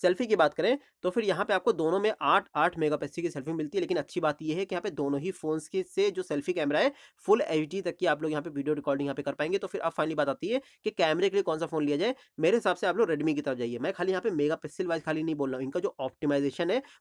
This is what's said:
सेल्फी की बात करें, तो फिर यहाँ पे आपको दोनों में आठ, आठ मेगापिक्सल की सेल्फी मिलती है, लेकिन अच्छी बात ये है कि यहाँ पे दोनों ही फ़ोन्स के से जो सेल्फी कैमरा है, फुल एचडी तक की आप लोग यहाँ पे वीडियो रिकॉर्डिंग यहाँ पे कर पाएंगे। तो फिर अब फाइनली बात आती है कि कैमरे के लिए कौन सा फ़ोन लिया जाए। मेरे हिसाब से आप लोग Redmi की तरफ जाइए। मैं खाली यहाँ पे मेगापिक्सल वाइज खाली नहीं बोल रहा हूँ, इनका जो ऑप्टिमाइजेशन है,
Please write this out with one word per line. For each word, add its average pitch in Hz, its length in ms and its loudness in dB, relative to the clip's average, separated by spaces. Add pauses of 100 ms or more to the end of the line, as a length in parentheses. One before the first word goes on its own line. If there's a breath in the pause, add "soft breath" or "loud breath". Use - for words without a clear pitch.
सेल्फी 190 240 2
की 214 100 4
बात 156 180 4
करें, 233 240 2 (240 soft breath)
तो 180 80 0
फिर 220 140 -2
यहाँ 190 200 0
पे 208 100 0
आपको 190 180 2
दोनों 165 280 2
में 214 120 2 (100)
आठ, 170 320 4
आठ 165 240 2
मेगापिक्सल 151 440 -2
की 165 80 -2
सेल्फी 147 220 -6
मिलती 160 260 -4
है, - 20 2
लेकिन 170 160 0
अच्छी 156 240 -2
बात 151 220 0
ये 156 120 -2
है 190 100 -2
कि 185 100 -6
यहाँ 175 60 -2
पे 202 100 -4
दोनों 143 300 -2
ही 143 100 -4
फ़ोन्स 156 380 -4
के 190 140 -2
से 196 280 0
जो 185 120 -6
सेल्फी 143 300 -2
कैमरा 151 260 2
है, 233 140 2 (260 loud breath)
फुल 208 220 4
एचडी 156 420 -2
तक 175 140 -4
की 180 100 0
आप 151 160 2
लोग 160 80 -2
यहाँ 147 120 -2
पे 160 80 -8
वीडियो 143 240 -2
रिकॉर्डिंग 143 320 -2
यहाँ 139 80 -4
पे 143 80 -6
कर 139 100 -4
पाएंगे। 165 260 -2
तो 196 80 -4
फिर - 140 -6
अब 165 120 -2
फाइनली 156 220 -2
बात 147 140 2
आती 151 200 -4
है 254 140 -2 (220 soft breath)
कि 214 60 -2
कैमरे 170 380 2
के 185 80 0
लिए 196 60 2
कौन 160 160 -2
सा 165 80 -2
फ़ोन 156 180 -2
लिया 143 120 2
जाए। 220 180 0 (260 soft breath)
मेरे 180 160 4
हिसाब 202 200 2
से 208 100 -2
आप 170 100 2
लोग 156 140 2
Redmi 151 240 2
की 147 60 0
तरफ 131 180 -2
जाइए। 120 200 -2
मैं 156 140 -2
खाली 190 180 -2
यहाँ 185 120 0
पे 226 80 0
मेगापिक्सल 156 560 0
वाइज 165 160 -2
खाली 156 200 -2
नहीं 160 120 -2
बोल 139 160 -2
रहा 131 60 -4
हूँ, 131 80 -4
इनका 143 160 -2
जो - 200 -4
ऑप्टिमाइजेशन 143 720 0
है, 262 120 2 (180 loud breath)